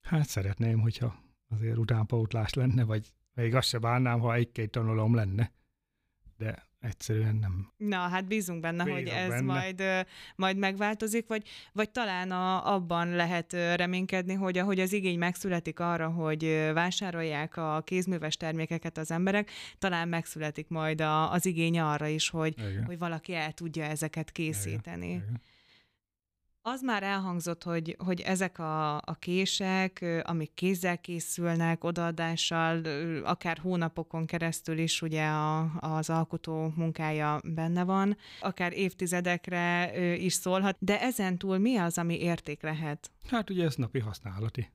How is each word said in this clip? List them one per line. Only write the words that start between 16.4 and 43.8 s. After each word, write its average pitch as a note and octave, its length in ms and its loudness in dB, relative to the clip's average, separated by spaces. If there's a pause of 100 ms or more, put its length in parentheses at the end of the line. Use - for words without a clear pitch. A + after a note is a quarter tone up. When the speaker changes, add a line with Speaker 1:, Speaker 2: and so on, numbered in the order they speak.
Speaker 2:
ö, D#3 280 2
vásárolják E3 840 0
a D#3 280 -2
kézműves F3 520 0
termékeket D#3+ 600 -4
az D#3 120 -6
emberek, G3 400 2 (280)
talán F3 300 0
megszületik D#3 600 -4
majd D#3 320 0
a-, D#3 320 4
az F3 140 2
igény E3 340 2
arra D3+ 260 2
is, D#3 220 0
hogy, D#3+ 300 0
Speaker 1:
Igen. G#2 260 -2
Speaker 2:
hogy F3 140 -6
valaki E3+ 360 -4
el D#3 180 -4
tudja D#3+ 320 -6
ezeket D#3 540 -4
Speaker 1:
Igen, D#3+ 140 0
Speaker 2:
készíteni. G2+ 560 -6
Speaker 1:
igen. A2+ 320 -4 (1300)
Speaker 2:
Az C4 100 -6
már A3+ 200 2
elhangzott, F3+ 600 -2
hogy, E3+ 420 -2
hogy F3+ 160 0
ezek F#3 380 0
a, D#3 380 0
a - 220 -6
kések, F#3 840 0
ö, E3+ 220 0
amik D#3+ 320 -2
kézzel F3+ 460 0
készülnek, E3 840 0
odaadással, E3 1000 0
ö, D#3+ 400 -2
akár E3+ 340 -2
hónapokon E3 680 -2
keresztül E3 520 -2
is E3 240 0
ugye D#3 240 0
a, D#3 440 2 (100)
az D#3 300 -2
alkotó D#3+ 680 0
munkája D#3 680 0
benne E3 400 0
van, G3 320 4 (240)
akár F3+ 320 -2
évtizedekre, F3 1200 0
ö, F3 180 2
is F3 200 0
szólhat, F#3+ 480 2
de G3 200 2
ezen F#3+ 380 0
túl F#3+ 200 0
mi A#3+ 180 4
az, E3+ 220 2
ami E3+ 220 0
érték E3 420 -2
lehet? D#3 480 -4 (180)
Speaker 1:
Hát A3+ 220 -2
ugye F3+ 140 2
ez D3+ 100 2
napi C3 240 -2